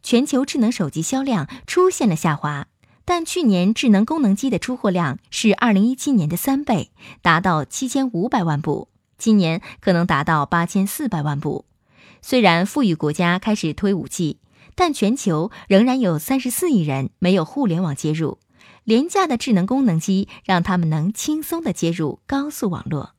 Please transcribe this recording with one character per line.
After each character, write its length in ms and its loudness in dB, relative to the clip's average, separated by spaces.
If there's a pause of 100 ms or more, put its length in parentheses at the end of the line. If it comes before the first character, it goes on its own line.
全 240 2
球 200 0
智 140 -4
能 120 2
手 180 -2
机 120 -6
销 220 -2
量 260 -2 (160)
出 240 2
现 180 0
了 80 2
下 220 0
滑， 300 -6 (360)
但 220 -2
去 180 -4
年 300 4
智 160 0
能 160 6
功 160 -2
能 120 2
机 160 -2
的 80 0
出 200 -6
货 120 -2
量 300 -2 (100)
是 260 2
二 180 2
零 120 4
一 80 0
七 200 -2
年 160 2
的 80 -4
三 260 -2
倍， 280 -2 (300)
达 200 4
到 240 0
七 240 -8
千 200 -2
五 200 -2
百 140 0
万 180 -2
部， 280 -4 (280)
今 200 4
年 240 2 (180)
可 140 2
能 120 2
达 180 0
到 220 0
八 200 0
千 200 0
四 220 -6
百 140 -2
万 180 -4
部。 260 -6 (560)
虽 200 2
然 240 4
富 180 -2
裕 100 4
国 180 -2
家 280 0
开 160 -2
始 180 -4
推 200 0
五 140 -4
G， 300 -4 (380)
但 180 2
全 220 0
球 360 -2 (160)
仍 180 6
然 140 2
有 200 0
三 200 -2
十 120 -4
四 200 0
亿 100 4
人 280 -2 (100)
没 140 2
有 120 2
互 200 -4
联 160 0
网 140 -2
接 160 -4
入， 280 -4 (440)
廉 240 2
价 180 0
的 120 -2
智 160 0
能 120 4
功 200 0
能 140 2
机 280 0 (160)
让 180 0
他 160 0
们 120 0
能 240 0
轻 280 -4
松 220 -6
地 80 -2
接 200 -2
入 360 -4
高 220 -4
速 200 -6
网 200 -8
络。 300 -6